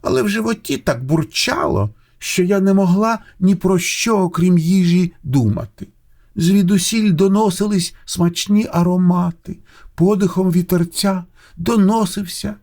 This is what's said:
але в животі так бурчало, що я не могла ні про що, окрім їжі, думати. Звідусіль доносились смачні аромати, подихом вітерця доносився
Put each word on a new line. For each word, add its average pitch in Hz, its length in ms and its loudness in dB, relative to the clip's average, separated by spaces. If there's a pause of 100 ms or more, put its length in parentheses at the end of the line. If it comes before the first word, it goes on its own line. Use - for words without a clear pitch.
але 381 200 -2
в 214 80 0
животі 214 480 -4
так 127 260 -4
бурчало, - 840 -2 (300)
що - 240 -2
я 196 160 2
не 196 140 2
могла 196 460 2 (200)
ні 185 160 2
про 185 240 0
що, - 380 -2
окрім 180 400 2
їжі, 175 560 2 (100)
думати. 117 640 -2 (480)
Звідусіль 196 760 2
доносились 196 840 0 (100)
смачні 180 680 0
аромати, 175 880 0 (360)
подихом 185 560 2
вітерця 180 720 -2 (340)
доносився 202 1040 -2